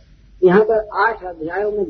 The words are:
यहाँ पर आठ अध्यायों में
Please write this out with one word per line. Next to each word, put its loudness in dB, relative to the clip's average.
यहाँ 6
पर -2
आठ -6
अध्यायों -6
में -4